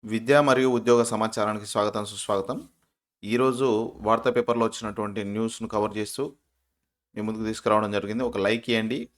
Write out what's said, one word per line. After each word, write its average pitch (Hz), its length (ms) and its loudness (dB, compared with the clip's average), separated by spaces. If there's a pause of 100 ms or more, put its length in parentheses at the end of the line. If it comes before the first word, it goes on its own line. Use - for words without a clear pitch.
విద్య 113 360 4
మరియు 131 280 4
ఉద్యోగ 120 340 4
సమాచారానికి 110 640 -2
స్వాగతం, 104 400 0
సుస్వాగతం. 101 520 -4 (680)
ఈరోజు 123 440 2 (280)
వార్తా 117 360 2
పేపర్లో 117 340 2
వచ్చినటువంటి 107 580 -6
న్యూస్ను 110 440 -4
కవర్ 107 300 -2
చేస్తూ 107 260 -6 (920)
మీ 107 60 -6
ముందుకు 110 240 -4
తీసుకురావడం 107 460 2
జరిగింది. 104 320 -2
ఒక 117 140 -4
లైక్ 107 320 0
ఇవ్వండి 113 480 -2